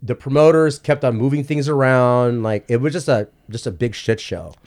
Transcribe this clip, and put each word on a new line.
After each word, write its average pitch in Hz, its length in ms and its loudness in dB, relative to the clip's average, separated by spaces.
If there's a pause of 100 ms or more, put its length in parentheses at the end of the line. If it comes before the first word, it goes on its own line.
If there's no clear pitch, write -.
the 123 140 -4
promoters 151 600 4
kept 147 260 -2
on 123 120 2
moving 139 280 0
things 147 240 -4
around. 123 760 2
Like, 107 240 -2
it 120 140 0
was 143 120 -2
just 143 140 -6
a, 110 220 0 (200)
just 113 160 -10
a 123 60 -6
big 107 240 -4
shit 113 240 -2
show. 82 340 -12 (120)